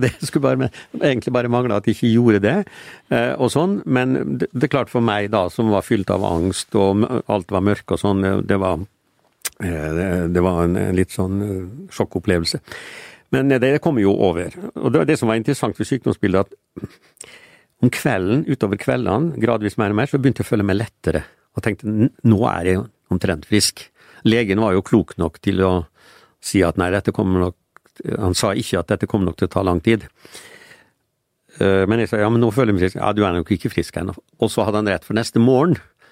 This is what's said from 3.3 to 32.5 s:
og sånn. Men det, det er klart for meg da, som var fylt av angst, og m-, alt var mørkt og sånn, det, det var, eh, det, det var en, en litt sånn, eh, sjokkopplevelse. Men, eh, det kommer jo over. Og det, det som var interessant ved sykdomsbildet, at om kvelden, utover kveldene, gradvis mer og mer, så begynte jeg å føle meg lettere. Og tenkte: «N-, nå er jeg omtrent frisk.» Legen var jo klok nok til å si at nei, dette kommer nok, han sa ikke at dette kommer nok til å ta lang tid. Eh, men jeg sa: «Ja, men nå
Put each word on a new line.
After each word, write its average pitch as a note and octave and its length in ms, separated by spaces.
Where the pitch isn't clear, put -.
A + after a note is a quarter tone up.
og B2 160
sånn. F#3 220
Men C3 560
det, - 80
det C3 160
er C3 80
klart B2+ 160
for A#2+ 160
meg G#2 240
da, G#2 140
som A2+ 160
var G2+ 160
fylt G2+ 240
av F#2+ 160
angst, F#2 480
og G2 240
m-, A#2+ 220
alt G2+ 240
var F#2 80
mørkt G2+ 320
og G2 80
sånn, G2 240
det, F#2+ 60
det G2+ 80
var, F#2 240
eh, D#2 280
det, F#2+ 80
det F2 80
var F2 220
en, F2 180
en F#2+ 160
litt F#2 160
sånn, F#2+ 320
eh, F#2+ 160
sjokkopplevelse. F2 640
Men, C3+ 240
eh, A#2+ 80
det C3+ 140
kommer C3+ 160
jo G2 160
over. F2 320
Og - 220
det, D#3 160
det D3+ 100
som A#2 80
var A2+ 80
interessant A2+ 400
ved - 80
sykdomsbildet, G2+ 640
at - 480
om B2 80
kvelden, A2+ 560
utover G#2 320
kveldene, B2+ 640
gradvis A2 400
mer G#2 140
og - 20
mer, B2 140
så C#3+ 100
begynte B2+ 220
jeg - 20
å - 60
føle G#2 180
meg F#2+ 80
lettere. D#2+ 460
Og A#2 80
tenkte: G#2+ 240
«N-, G#2+ 220
nå G#2 120
er F2 180
jeg F#2 140
omtrent F2+ 400
frisk.» - 380
Legen A2 320
var G#2+ 160
jo G2 80
klok - 320
nok E2 240
til F#2+ 240
å F#2 60
si - 160
at E2+ 160
nei, F2+ 160
dette G2+ 240
kommer F#2 300
nok, F2+ 100
han F#2 160
sa G#2 160
ikke G2 300
at - 100
dette G2+ 160
kommer F#2+ 220
nok - 100
til F#2 80
å - 80
ta F#2+ 80
lang F2 160
tid. A2 240
Eh, F#2+ 320
men A2+ 160
jeg - 80
sa: A2 80
«Ja, G#2 80
men A#2 160
nå A2+ 80